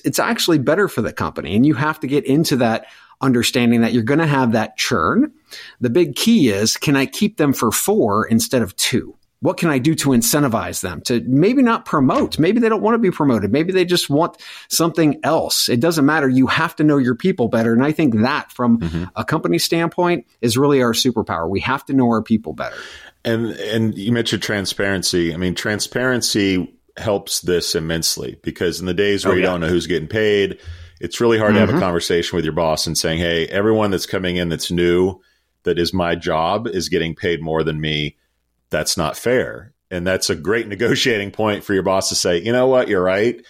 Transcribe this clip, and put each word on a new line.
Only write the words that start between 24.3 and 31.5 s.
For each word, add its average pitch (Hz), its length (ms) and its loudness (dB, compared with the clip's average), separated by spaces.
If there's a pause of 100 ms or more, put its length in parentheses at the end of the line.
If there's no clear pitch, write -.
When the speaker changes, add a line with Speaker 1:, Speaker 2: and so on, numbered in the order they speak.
Speaker 2:
transparency. 95 880 -2
I 80 40 -6
mean, 90 180 -2 (440)
transparency 110 720 0 (220)
helps - 460 -4
this - 340 -2
immensely 80 680 -4
because 82 360 -4
in 90 60 -8
the 92 80 -2
days 101 320 0
where 92 80 2
Speaker 1:
Oh, - 40 2
Speaker 2:
you 95 60 2
Speaker 1:
yeah. 95 60 0
Speaker 2:
don't 90 100 -2
know 80 80 -2
who's 82 200 0
getting 80 200 -2
paid, 104 520 0 (420)
it's - 200 -10
really 117 180 4
hard 107 160 4